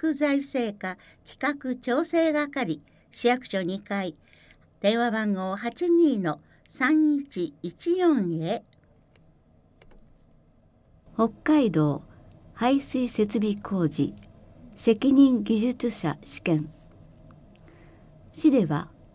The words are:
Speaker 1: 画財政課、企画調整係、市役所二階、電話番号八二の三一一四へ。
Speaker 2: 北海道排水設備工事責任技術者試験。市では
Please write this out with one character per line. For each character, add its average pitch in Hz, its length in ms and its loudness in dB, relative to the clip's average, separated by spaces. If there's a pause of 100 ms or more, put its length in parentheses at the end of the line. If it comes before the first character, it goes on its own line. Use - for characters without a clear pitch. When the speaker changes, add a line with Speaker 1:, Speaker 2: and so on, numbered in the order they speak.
Speaker 1:
画 320 100 0
財 285 240 0
政 240 400 -4
課、 185 200 -10 (300)
企 285 320 -6
画 254 160 -6
調 254 300 -2
整 330 260 2
係、 285 500 -4 (280)
市 - 180 -4
役 247 200 0
所 190 160 -4
二 185 180 -6
階、 190 340 -6 (640)
電 220 200 2
話 240 100 2
番 214 240 0
号 190 220 -4
八 233 340 -4
二 330 300 4
の 175 200 -2 (280)
三 302 480 2
一 190 480 -6
一 339 340 -4
四 202 460 2
へ。 - 200 -4 (2500)
Speaker 2:
北 226 140 0 (140)
海 294 280 4
道 151 320 0 (500)
排 262 260 2
水 254 280 -4
設 214 300 -2
備 208 180 0
工 190 320 -2
事 143 280 -2 (600)
責 226 380 2
任 262 300 6
技 220 160 0
術 247 320 -2
者 151 320 -4
試 - 180 -16
験。 156 300 0 (1600)
市 - 180 2
で 247 160 4
は 151 240 -4 (260)